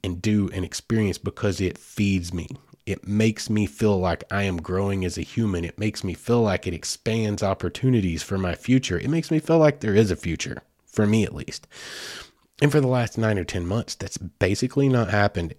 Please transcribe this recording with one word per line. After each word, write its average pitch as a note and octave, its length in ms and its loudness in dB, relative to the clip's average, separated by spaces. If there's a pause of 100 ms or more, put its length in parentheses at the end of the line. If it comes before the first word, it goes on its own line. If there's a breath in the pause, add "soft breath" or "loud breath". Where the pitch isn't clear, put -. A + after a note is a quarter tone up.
and F2+ 180 -4
do G#2 320 2
and F#2 100 -4
experience, G#2 540 0
because G2 420 -4
it F#2 200 -2
feeds F#2+ 520 0
me. E2+ 160 -6 (380)
It - 220 -6
makes G#2+ 420 0
me G#2+ 160 2
feel G#2 320 2
like F2+ 320 0
I G2+ 140 0
am F#2+ 140 -2
growing F#2 460 -2
as E2+ 140 -4
a - 60 -6
human. F#2+ 420 -2
It E2 140 -10
makes G#2 240 -4
me F#2 100 -4
feel A#2 300 2
like G2 240 0
it E2+ 80 -2
expands A2 640 -2
opportunities F#2+ 800 0
for - 160 -4
my F#2 160 -2
future. B2+ 460 0
It - 100 -4
makes D#3+ 220 -2
me D#3 80 4
feel D#3+ 180 2
like D3+ 220 4
there G#2+ 160 0
is G#2 160 6
a F2 40 -2
future - 460 -6 (240)
for G#2+ 220 2
me, G#2+ 160 4
at - 100 -2
least. - 340 -12 (920 loud breath)
And C#3+ 100 4
for D3 100 4
the C3+ 60 4
last B2 300 0
nine A2 220 2
or E2 60 -4
ten F2 200 -4
months, G#2+ 300 -4
that's - 220 -10
basically A#2 720 0
not A#2+ 200 4
happened. G2 500 0